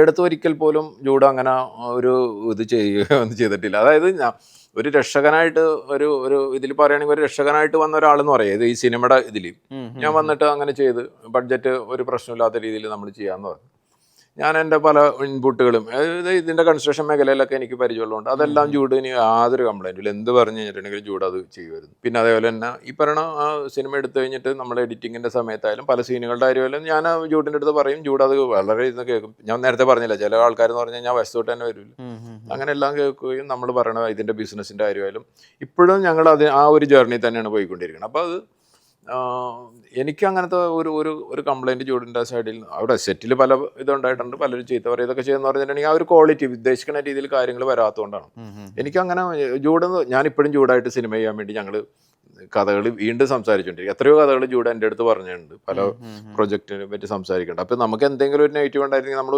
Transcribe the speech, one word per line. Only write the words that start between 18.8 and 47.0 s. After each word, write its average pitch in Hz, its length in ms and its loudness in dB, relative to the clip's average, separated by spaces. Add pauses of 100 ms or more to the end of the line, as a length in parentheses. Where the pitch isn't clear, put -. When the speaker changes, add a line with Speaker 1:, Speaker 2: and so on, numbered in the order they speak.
Speaker 1:
യാതൊരു 120 500 2
കംപ്ലൈൻറ്റും 92 360 -8
ഇല്ല. 104 120 -4
എന്ത് 110 220 -4
പറഞ്ഞു 110 220 4
കഴിഞ്ഞിട്ടുണ്ടെങ്കിലും 101 500 -10
ജൂഡ് 95 180 -4
അത് 92 100 -6 (180)
ചെയ്യുമായിരുന്നു. 80 380 -18 (100)
പിന്നെ 120 180 -2
അതേപോലെ 113 300 4
തന്നെ 113 180 -6 (200)
ഈ 131 100 -14
പറയണ 151 240 0 (200)
ആ - 20 0 (300)
സിനിമ 139 240 -4
എടുത്തു 135 220 -4
കഴിഞ്ഞിട്ട് 131 400 -4
നമ്മൾ 123 240 -6
എഡിറ്റിങ്ങിൻ്റെ 117 500 -8
സമയത്തായാലും 110 560 -4
പല 123 160 0
സീനുകളുടെ 120 400 -2
കാര്യമായാലും 131 440 0
ഞാൻ 160 200 0
ആ - 20 2 (200)
ജൂഡിൻ്റെ 151 260 0
അടുത്ത് 147 200 0
പറയും. 143 280 0
ജൂഡ് 135 200 2
അത് 135 60 2 (220)
വളരെ 110 340 0
ഇരുന്ന് 120 220 -8
കേൾക്കും. 110 240 -4 (160)
ഞാൻ 120 140 -4
നേരത്തെ 127 260 2
പറഞ്ഞില്ല, 117 320 2
ചില 107 240 2
ആൾക്കാരെന്ന് 117 360 2
പറഞ്ഞാൽ 120 260 -10
ഞാൻ 123 100 2
വശത്തോട്ട് 117 340 -4
തന്നെ 120 160 -8
വരില്ല. 107 240 -14 (140)
Speaker 2:
ഉം, 117 100 -14 (140)
ഉം, - 80 -18
ഉം. 110 160 -18
Speaker 1:
അങ്ങനെ 139 220 -4
എല്ലാം 143 240 -2
കേൾക്കുകയും 135 520 -6
നമ്മൾ 123 180 -6 (100)
പറയണ 113 340 -2
ഇതിൻ്റെ 107 260 -4
ബിസിനസ്സിൻ്റെ 101 460 -8
കാര്യമായാലും 101 380 -6 (420)
ഇപ്പോഴും 185 420 4
ഞങ്ങൾ 160 260 4
അത് 147 100 4 (160)
ആ 147 40 8 (120)
ഒരു 147 180 2
ജേർണി 120 320 6
തന്നെയാണ് 113 300 -4
പോയിക്കൊണ്ടിരിക്കുന്നത്. 90 540 -8
അപ്പോൾ 156 180 -2
അത്, 170 60 -6 (800)
ആ, - 20 -4 (840)
എനിക്ക് 147 260 -6
അങ്ങനത്തെ 185 320 -2 (160)
ഒരു, 160 140 -2 (100)
ഒരു, 156 120 -2 (200)
ഒരു 139 160 -8
കംപ്ലൈന്റ് 127 400 -4
ജൂഡിൻ്റെ 120 420 -4
സൈഡിൽ 113 280 -6 (200)
അവിടെ 113 180 0 (100)
സെറ്റിൽ 107 260 -2 (100)
പല 131 120 4 (300)
ഇതുണ്ടായിട്ടുണ്ട്, 127 600 -2
പലരും 123 260 -4
ചീത്ത 131 220 -4
പറയും, 120 160 -2
ഇതൊക്കെ 127 200 -4
ചെയ്യുന്ന 139 220 0
പറഞ്ഞിട്ടുണ്ടെങ്കിൽ 139 420 -2
ആ 160 60 4
ഒരു 170 140 0
ക്വാളിറ്റി 156 340 6 (120)
ഉദ്ദേശിക്കുന്ന 127 500 -2